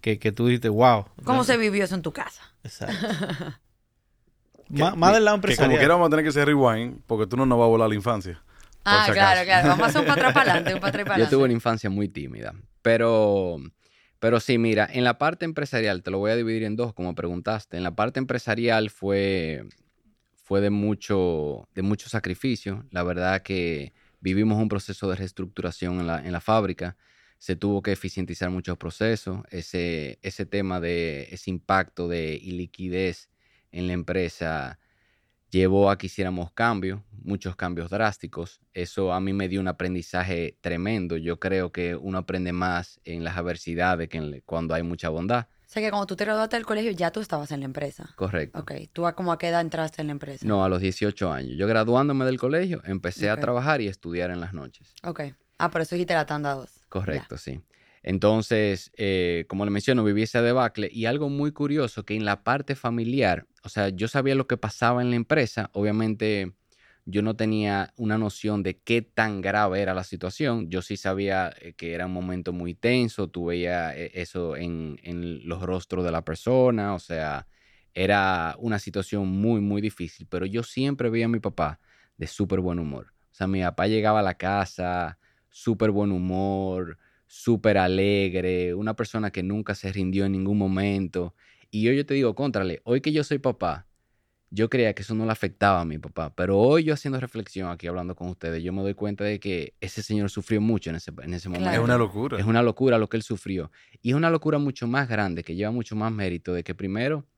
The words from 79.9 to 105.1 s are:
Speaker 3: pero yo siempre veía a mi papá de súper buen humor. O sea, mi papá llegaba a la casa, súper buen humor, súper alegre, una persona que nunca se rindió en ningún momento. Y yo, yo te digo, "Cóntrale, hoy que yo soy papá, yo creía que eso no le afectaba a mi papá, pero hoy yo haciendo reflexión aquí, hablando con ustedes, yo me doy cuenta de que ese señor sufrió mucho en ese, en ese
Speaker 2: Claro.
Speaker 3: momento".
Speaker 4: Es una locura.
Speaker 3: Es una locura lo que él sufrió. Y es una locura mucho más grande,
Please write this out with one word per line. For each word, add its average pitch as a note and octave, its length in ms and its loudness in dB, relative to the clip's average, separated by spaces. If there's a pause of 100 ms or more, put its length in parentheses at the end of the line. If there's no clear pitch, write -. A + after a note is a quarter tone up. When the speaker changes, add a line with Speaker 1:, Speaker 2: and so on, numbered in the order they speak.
Speaker 3:
pero F2+ 160 -4
yo G#2+ 200 -4
siempre C3 440 -2
veía A#2 180 0
a - 20 0
mi A#2 120 0
papá D#2+ 380 -4 (380)
de D#2+ 100 -8
súper F#2+ 340 -2
buen F2 200 -2
humor. C#2 320 -8 (180)
O - 40 -20
sea, F#2+ 120 -4
mi F#2+ 160 0
papá F2+ 240 0
llegaba G#2+ 340 4
a G2+ 40 2
la F#2 100 0
casa, F2+ 840 -2 (320)
súper A2 420 0
buen G2+ 200 2
humor, F#2 840 -2 (280)
súper G#2+ 520 2
alegre, F#2 960 2
una G#2+ 200 -2
persona G#2+ 360 -4
que F#2+ 120 -6
nunca G2+ 320 -4
se F#2+ 160 -8
rindió F#2+ 360 0
en G2 60 0
ningún F#2+ 260 0
momento. F#2+ 760 0 (360)
Y G#2+ 120 -2
yo, A#2 100 4
yo C#3+ 140 2
te C#3+ 80 -4
digo, B2 200 2
"Cóntrale, G2+ 500 -2
hoy B2 160 2
que D#3 100 -2
yo D3+ 140 0
soy C#3+ 140 -2
papá, F2+ 480 -2 (640)
yo G#2+ 180 0
creía A2+ 260 2
que - 60 -12
eso G#2+ 140 -6
no A2 100 0
le A2+ 80 0
afectaba G2 480 2
a E2+ 60 -2
mi D#2 120 -4
papá, D#2 360 -8
pero F#2+ 240 2
hoy D3 260 6
yo D#3 80 0
haciendo C#3 260 -4
reflexión F#2+ 520 -8
aquí, E2+ 160 -10
hablando F2+ 280 -6
con F2 140 -8
ustedes, E2 340 -6
yo F2+ 120 -4
me F#2+ 80 -4
doy G2 100 -2
cuenta G2+ 320 -4
de G#2 160 -2
que F2+ 400 -6
ese G2+ 220 -8
señor G#2 260 -2
sufrió G#2 320 0
mucho G#2+ 300 0
en D#2+ 60 -6
ese, E2 140 -12 (120)
en E2 100 -8
ese F2 160 -8
Speaker 2:
Claro. F2 160 -4
Speaker 3:
momento". - 60 0 (100)
Speaker 4:
Es A#2 40 2
una B2 140 4
locura. A2 400 -2
Speaker 3:
Es G2 60 0
una A2+ 180 4
locura A#2+ 360 4
lo G#2+ 100 0
que - 80 -4
él A2+ 60 -2
sufrió. F#2+ 480 -6 (320)
Y B2 80 -2
es C3 40 2
una D#3+ 140 2
locura D#3 300 2
mucho C#3 280 -2
más C3 220 0
grande, G2 340 -2